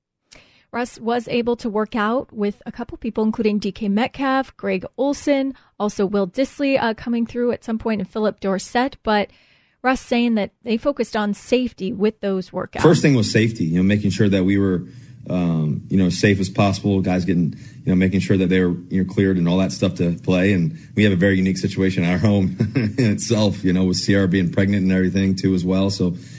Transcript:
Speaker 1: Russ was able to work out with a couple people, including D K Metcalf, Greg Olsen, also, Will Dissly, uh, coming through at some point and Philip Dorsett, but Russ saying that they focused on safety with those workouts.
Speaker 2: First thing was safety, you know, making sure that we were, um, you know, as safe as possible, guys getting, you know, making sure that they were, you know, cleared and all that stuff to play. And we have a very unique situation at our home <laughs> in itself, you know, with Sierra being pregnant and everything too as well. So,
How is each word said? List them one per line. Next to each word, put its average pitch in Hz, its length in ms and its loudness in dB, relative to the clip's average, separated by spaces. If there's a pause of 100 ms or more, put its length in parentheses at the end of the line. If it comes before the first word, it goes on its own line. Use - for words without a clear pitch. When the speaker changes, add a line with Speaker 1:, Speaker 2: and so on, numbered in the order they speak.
(720)
Speaker 1:
Russ 240 280 -6
was 233 300 -2
able 240 260 0
to 226 140 -6
work 208 260 -2
out 226 360 0
with 208 340 -4
a 220 60 -10
couple - 260 -12
people, 220 260 -4
including 214 340 0
D 196 140 -2
K 202 180 -6
Metcalf, 262 640 0
Greg 190 300 -4 (120)
Olsen, 269 580 0 (240)
also, 208 260 -2
Will 196 220 0
Dissly, 269 500 -2
uh, 226 160 0
coming 233 320 -2
through 240 280 -2
at - 100 -8
some 226 160 -4
point 220 220 -2
and 190 80 -6
Philip 214 300 -2
Dorsett, 202 640 -2
but 208 280 0 (520)
Russ 254 200 0
saying 240 340 0
that 202 160 -2 (120)
they 208 120 -2
focused 247 400 -2
on 208 180 0
safety 247 600 -2
with 214 260 0
those 190 300 -4
workouts. - 320 -10
Speaker 2:
First 156 200 6
thing 143 140 4
was 107 160 0
safety, 110 320 0
you 82 140 0
know, 92 60 4
making 101 280 2
sure 104 160 0
that 95 160 2
we 98 140 2
were, 95 300 0 (420)
um, 80 600 -2
you 92 80 0
know, 92 100 4
as 87 100 -2
safe 101 220 2
as 92 100 -2
possible, 98 500 0
guys 92 240 0
getting, 87 320 0 (300)
you - 0 -
know, 92 100 2
making 92 240 2
sure 98 160 0
that 92 120 2
they 92 120 2
were, 87 160 2 (140)
you 92 140 0
know, 90 100 -4
cleared 95 240 2
and 85 100 2
all 90 120 2
that 95 120 0
stuff - 240 -2
to 85 220 0
play. 92 340 0
And 85 260 0 (180)
we 104 80 4
have 104 100 4
a - 20 2
very 95 220 2
unique 92 200 2
situation 92 460 0
at 87 80 0
our 90 60 0
home 98 420 2
<laughs> 107 160 -2
in 110 360 0
itself, 107 520 0
you 92 80 2
know, 92 140 2
with 90 120 0
Sierra 98 300 2
being 90 240 2
pregnant 101 320 2
and 92 80 2
everything 92 440 2
too 95 180 0
as 90 100 0
well. 95 260 0
So, 90 280 -2 (220)